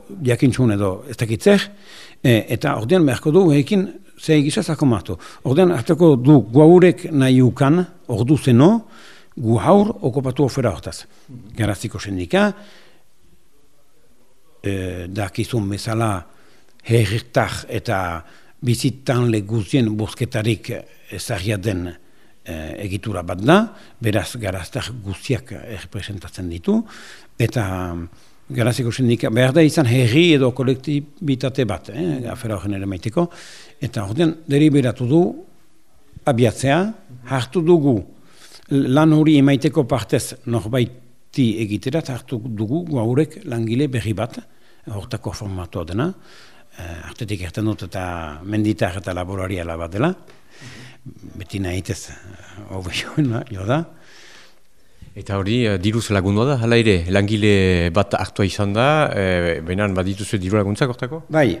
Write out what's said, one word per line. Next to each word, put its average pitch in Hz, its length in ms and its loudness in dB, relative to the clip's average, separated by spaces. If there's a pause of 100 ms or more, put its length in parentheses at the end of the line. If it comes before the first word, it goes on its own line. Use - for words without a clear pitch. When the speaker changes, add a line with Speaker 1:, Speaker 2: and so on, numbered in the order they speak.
(260)
Speaker 1:
jakintzun, 120 480 2
edo 101 160 0 (180)
ez 117 80 -10
dakit 113 260 -4
zer, 202 220 6 (580)
eh, 120 300 4
eta 139 240 -2
ordean 156 300 2
beharko 135 260 0
du, 185 140 6 (100)
ekin 190 300 2 (320)
ze 160 180 2
egisa 151 260 2
zako 151 240 0
martu. 101 300 0 (280)
Ordean 175 280 4
hartako 156 440 4
du 127 260 6 (100)
guaurek 165 580 8
nahi 131 300 4
ukan, 135 400 4 (280)
ordu 123 280 2
zeno, 131 340 6 (680)
gu 113 200 0
haur 202 460 4
okopatu 131 420 -2
ofera 123 300 -2
hortaz. - 320 -12 (500)
Garaziko 104 420 -4
sendika, 98 520 -2 (2000)
eh, 92 460 -6
dakizun 101 600 -4
bezala 107 560 -4 (580)
herritar 113 840 0
eta 95 560 -4 (360)
bizitan 123 680 0
leguzien 110 560 0 (100)
bozketarik 107 720 -4 (420)
ezagia 101 460 -6
den, 90 300 -4 (580)
eh, 78 300 -10 (100)
egitura 95 380 -8
bat 90 180 -8
da, 185 340 2 (240)
beraz 107 380 -2
garaztar 98 540 -8 (120)
guztiak 98 500 -8
errepresentatzen 92 1000 -12
ditu, 196 340 0 (540)
eta 92 580 -2 (540)
Garaziko 120 400 0
sindika, 120 400 0
behar 127 240 2
da 165 80 6
izan 151 240 4
herri 131 480 4
edo 131 160 4
kolektibitate 135 1120 -2
bat, 95 300 -6
eh, 139 340 -4
afera 104 280 -6
horren 98 180 -6
ere 98 100 -6
maiteko, 107 440 -4 (520)
eta 113 240 -6
ordean 156 300 0 (160)
deliberatu 139 560 2
du 151 140 4 (1080)
abiatzea, 131 520 2 (520)
hartu 135 320 -4
dugu 156 320 4 (760)
lan 139 420 4
hori 156 260 6
emaiteko 139 480 4
partez - 480 -2 (120)
norbaiti 120 1000 -2 (160)
egiterat, 120 480 -6
hartu 120 340 -8
dugu 113 460 -4
guaurek 127 540 0
langile 120 420 -2
berri 110 320 -4
bat, 117 220 -8 (500)
hortako 104 400 -10
formatua 92 540 -10
dena, 113 280 -4 (640)
eh, 85 300 -16
artetik 92 400 -8
erten 107 240 -4
dut 101 160 -8
eta 85 560 -8
menditar 104 560 -2
eta 90 160 -8
laboraria 92 500 -6 (120)
bat 82 160 -10
dela, 123 180 0 (1300)
beti 98 220 -10
nahitez, 92 400 -6 (100)
eh, 98 640 -18
hobe 92 160 -10
joan, 123 580 -4
jo 95 160 -10
da. 147 200 -2 (1300)
Speaker 2:
Eta 101 300 -8
hori, 113 260 0
eh, 98 160 0
diruz 107 220 0 (100)
lagundua 101 320 2
da, 143 160 0
hala 117 160 2
ere, 101 320 4
langile 98 800 4
bat 98 240 0
hartua 98 320 -2
izan 101 260 -2
da, 143 380 2
eh, 87 500 0
benan 95 320 -2
badituzue 95 460 -4
diru 92 180 -2
laguntzak 104 320 0
hortako? 127 400 -8
Speaker 1:
Bai, 135 320 2